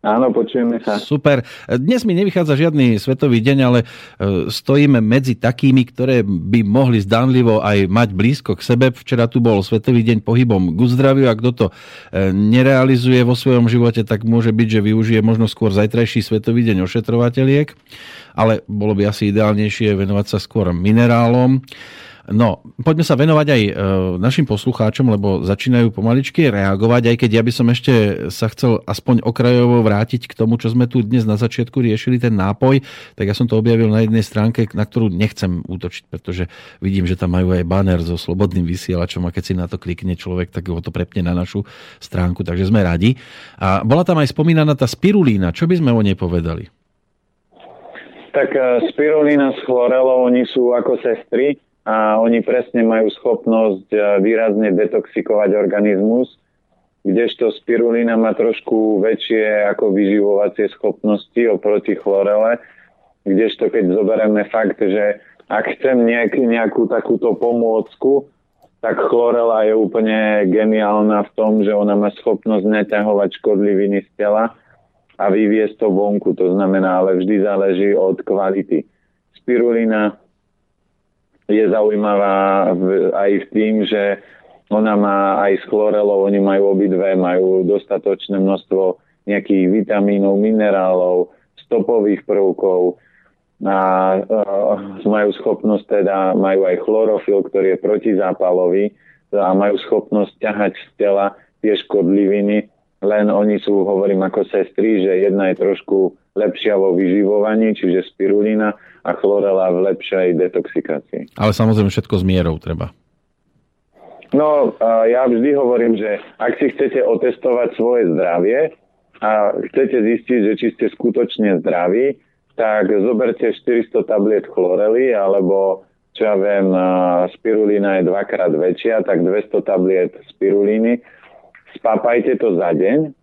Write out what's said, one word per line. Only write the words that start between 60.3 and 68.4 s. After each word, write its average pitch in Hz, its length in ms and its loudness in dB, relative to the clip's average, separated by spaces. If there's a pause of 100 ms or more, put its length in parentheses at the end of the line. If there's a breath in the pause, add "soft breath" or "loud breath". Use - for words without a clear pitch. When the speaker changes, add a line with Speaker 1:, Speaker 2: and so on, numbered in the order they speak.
Speaker 1:
schopnosti 104 720 -4
oproti 104 480 0
chlorele, 104 640 0 (640 soft breath)
kdežto 101 480 0
keď 92 240 0
zoberieme 107 560 0
fakt, 110 320 -2
že 104 400 -2 (240 soft breath)
ak - 320 -6
chcem 127 240 0
nejak-, 117 400 0
nejakú 117 480 -2
takúto 113 480 -2
pomôcku, 120 880 0 (560)